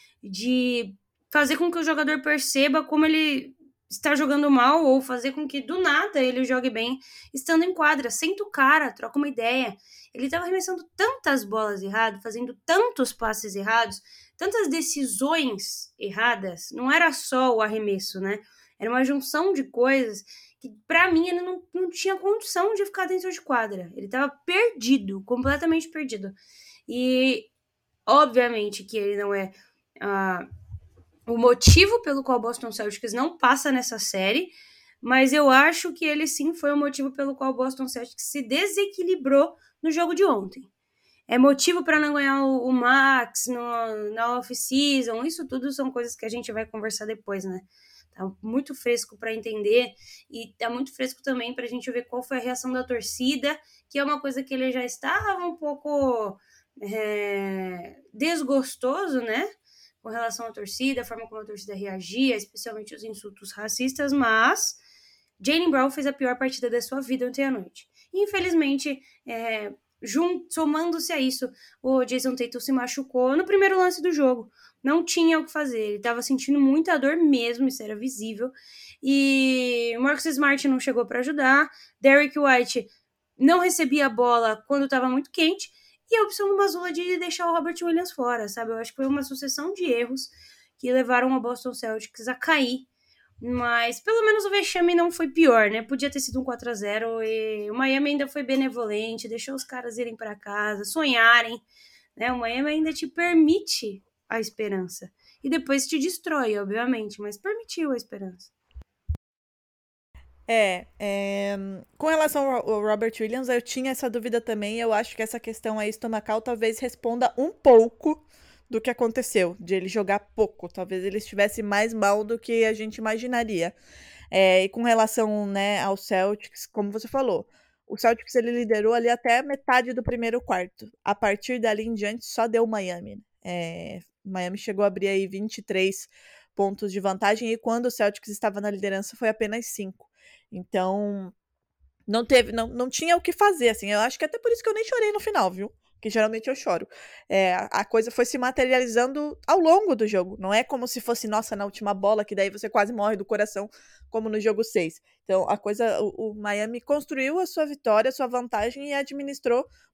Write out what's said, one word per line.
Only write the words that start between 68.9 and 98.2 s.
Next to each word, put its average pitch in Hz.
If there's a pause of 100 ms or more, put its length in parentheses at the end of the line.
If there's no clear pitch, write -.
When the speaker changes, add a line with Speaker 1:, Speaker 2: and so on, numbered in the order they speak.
Speaker 1:
é, 226 (300)
jun-, 330
somando-se 320
a 311
isso, 262 (320)
o 262
Jason 254
Tatum 240
se 269
machucou 254
no 370
primeiro 392
lance 359
do 349
jogo. 262 (320)
Não 320
tinha 330
o 294
que -
fazer, 269
ele 208
tava 233
sentindo 277
muita 302
dor 277
mesmo, 254
isso 254
era 214
visível. 220 (500)
E 262
o 247
Marcus 285
Smart 285
não 262
chegou 240
pra 240
ajudar, 285 (300)
Derrick 277
White 247 (500)
não 339
recebia 302
a 254
bola 233
quando 277
tava 254
muito 269
quente, 349 (400)
e 453
a 427
opção 403
do 392
Mazzulla 359
de 359
deixar 349
o 330
Robert 339
Williams 339
fora, 240
sabe? 226
Eu 226
acho 233
que -
foi 269
uma 277
sucessão 277
de 370
erros 247 (500)
que 247
levaram 254
o 262
Boston 240
Celtics 220
a 254
cair, 262 (600)
mas 240
pelo 440
menos 427
o 392
vexame 349
não 339
foi 330
pior, 240
né? 220
Podia 269
ter 285
sido 262
um 254
quatro 247
a 233
zero 220
e 220
o 220
Miami 269
ainda 277